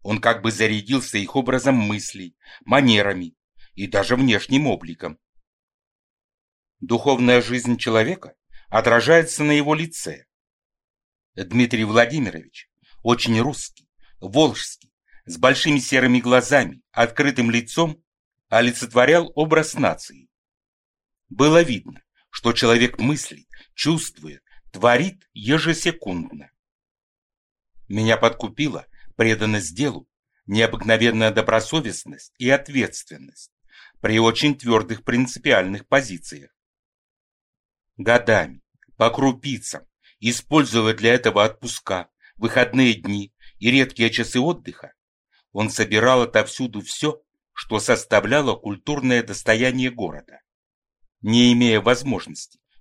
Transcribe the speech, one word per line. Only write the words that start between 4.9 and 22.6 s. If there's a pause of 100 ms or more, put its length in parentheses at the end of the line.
Духовная
жизнь
человека (340)
отражается
на
его
лице. (1080)
Дмитрий
Владимирович, (320)
очень
русский, (320)
волжский, (320)
с
большими
серыми
глазами, (100)
открытым
лицом, (460)
олицетворял
образ
нации. (1000)
Было
видно, (280)
что
человек